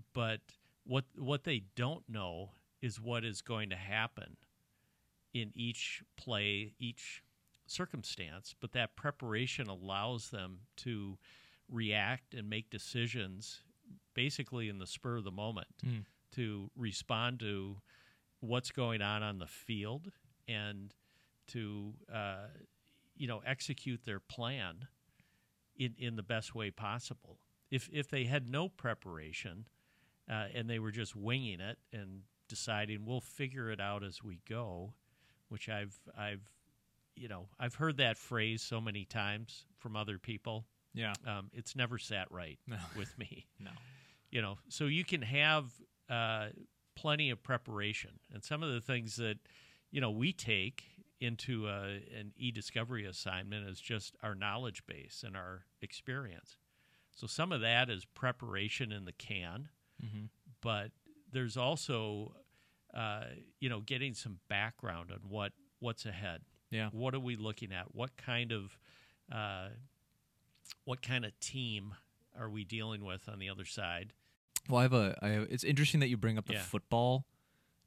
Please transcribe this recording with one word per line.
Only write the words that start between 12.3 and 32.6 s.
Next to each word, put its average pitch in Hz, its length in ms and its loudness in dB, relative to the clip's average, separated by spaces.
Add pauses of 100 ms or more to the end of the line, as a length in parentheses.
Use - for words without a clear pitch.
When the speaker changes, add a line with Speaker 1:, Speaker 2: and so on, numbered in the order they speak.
Speaker 1:
and 107 160 -4
make 110 200 -2
decisions 113 920 -2 (520)
basically 123 540 0
in 101 100 -4
the 92 80 -6
spur 120 300 -4
of 110 80 -2
the 98 60 -6
moment, 104 380 -4 (160)
Speaker 2:
Mm. 113 200 0 (280)
Speaker 1:
to 107 440 -2
respond 120 640 0
to 101 360 -2 (640)
what's 123 320 0
going 113 300 2
on 104 200 4
on 104 160 0
the 85 80 -4
field 117 640 -4 (380)
and 104 440 -4 (560)
to, 104 460 -4 (180)
uh, 101 340 -4 (720)
you 139 100 -2
know, 113 200 -2
execute 127 580 -4
their 98 160 -4
plan 117 640 -4 (880)
in, 123 220 0
in 117 180 -2
the 110 60 -2
best 113 320 0
way 110 160 0
possible. 107 680 -6 (320)
If, 131 220 0
if 143 160 -2
they 131 160 2
had 127 240 2
no 151 200 2
preparation, 92 1000 -4 (600)
uh, 107 260 0
and 117 140 -2
they 117 120 2
were 110 100 0
just 110 240 -2
winging 110 460 0
it 101 180 -6 (140)
and 95 300 -8 (260)
deciding, 107 560 0